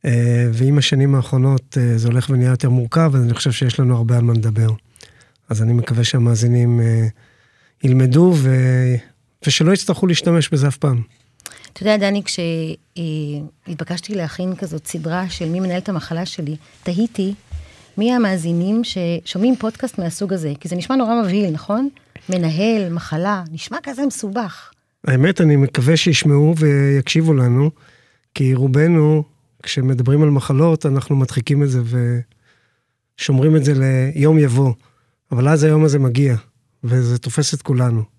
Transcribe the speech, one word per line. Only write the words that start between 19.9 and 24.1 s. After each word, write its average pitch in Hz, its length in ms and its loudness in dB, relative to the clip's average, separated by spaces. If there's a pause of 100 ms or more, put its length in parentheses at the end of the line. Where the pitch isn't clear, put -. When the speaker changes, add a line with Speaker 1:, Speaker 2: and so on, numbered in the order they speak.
Speaker 2:
מהסוג 180 340 -6
הזה, 156 260 -6
כי 170 100 -12
זה 175 60 -6
נשמע 180 200 -4
נורא 233 260 0
מבהיל, 196 300 0
נכון? 214 380 -4 (400)
מנהל, 185 640 -2
מחלה, 175 580 -6
נשמע - 320 -12
כזה 269 220 -6
מסובך. 214 680 -8 (360)